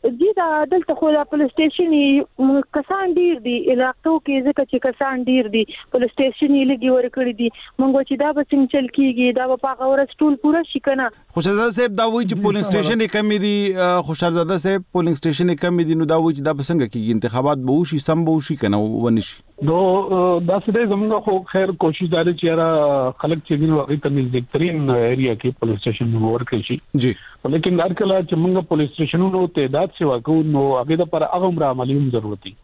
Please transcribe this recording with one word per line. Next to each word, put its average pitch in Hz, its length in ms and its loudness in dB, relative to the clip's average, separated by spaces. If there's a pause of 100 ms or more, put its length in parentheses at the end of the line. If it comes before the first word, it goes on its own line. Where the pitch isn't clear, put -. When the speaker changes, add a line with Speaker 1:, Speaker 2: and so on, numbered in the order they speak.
Speaker 1:
جی، 254 220 0 (100)
دا 339 100 0 (240)
دلته 339 220 0
خو 311 180 0
دا 294 180 2
پولیس 294 220 0
سټیشن 320 420 0
یې، 285 320 2 (140)
م، 269 200 4 (140)
کسان 370 400 -2
ډیر 339 320 2
دي 240 80 -2 (200)
علاقو 254 440 0
کې، 269 300 -2
ځکه 285 160 0
چې 262 200 -2
کسان 262 460 -2
ډیر 254 180 2
دي، 214 160 0 (280)
پولیس 247 200 0
سټیشن 269 440 0
یې 269 160 2
لږ 240 120 -2 (120)
ورکړي 247 440 -2
دي. 233 100 0 (300)
مونږ 262 160 2
وایو 269 140 0
چې 277 100 -2
دا 294 120 0
به 285 120 -2
څنګه 269 300 2
چل 269 140 0 (100)
کیږي، 254 420 2
دا 254 80 -2
به 254 80 0
په 262 180 -4
هغه 262 200 -4
ورځ 277 160 2 (100)
ټول 302 240 4
پوره 302 180 2 (120)
شي 277 60 -4
که 269 160 0
نه؟ 262 140 -2 (280)
Speaker 2:
خوشحال 180 180 0
زاده 233 160 0
صاحب، 214 240 0
دا 226 100 0
وایي 226 220 0
چې - 80 -2
Speaker 3:
جی، 202 80 -4
Speaker 2:
پولینګ 208 200 0
Speaker 3:
سمه 190 100 -2
ده. 202 100 0
Speaker 2:
سټیشن 226 180 0
یې 220 140 0
کمې 214 300 0
دي، 208 100 0 (200)
ا، 180 260 2
خوشحال 165 320 -2
زاده 170 240 0
صاحب، 185 360 -2
پولینګ 170 280 0
سټیشن 160 280 0
یې 160 140 0
کمې 175 200 0
دي، 160 120 0
نو 160 100 0
دا 160 120 2
وایي 160 200 0
چې 143 40 -8
دا 156 120 0
به 143 100 -4
څنګه 147 300 0
کیږي؟ 113 180 -2
انتخابات 123 460 0
به 131 240 0
وشي، 160 180 -2
سم 160 260 0
به 160 60 0
وشي 156 240 -2
که 113 120 -2
نه 101 100 2
ونه 110 440 0
شي؟ - 220 -14 (200)
Speaker 3:
نو، 160 120 2
ا، 185 720 2
داسې 190 280 0
دی، 233 100 2
زمونږ 208 400 0
خو 185 260 0
خیر 190 200 0
کوشش 165 400 -2
دا 165 120 0
دی 175 80 2
چې 165 120 -4
یاره 151 760 2
خلک 160 180 -2
چې 156 220 -4
دي، 160 60 2
نو 156 140 2
هغوی 143 180 -2
ته 143 120 -4
نږدې 127 320 0 (120)
ترین 156 360 0
ایریا 123 440 2
کې 113 160 -2 (100)
پولیس 113 200 0
سټیشن 113 340 -2 (100)
ورکړل 113 440 -2
شي. 127 100 -4 (180)
Speaker 2:
جی. 123 180 2 (320)
Speaker 3:
لیکن 165 340 0
هر 180 140 0
کله 190 280 0
چې 170 120 -4
مونږ 180 360 0
پولیس 151 200 0
سټیشنونو 180 680 -2
تعداد 147 420 -2
سیوا 139 220 0
کوو، 156 240 0
نو 147 180 2 (140)
هغې 135 260 0
دپاره 160 320 0
هغه 180 120 0
عمره 165 200 0
عملي 127 320 0
هم 139 120 2
ضرورت 107 340 -4
دي. 98 100 -16 (100)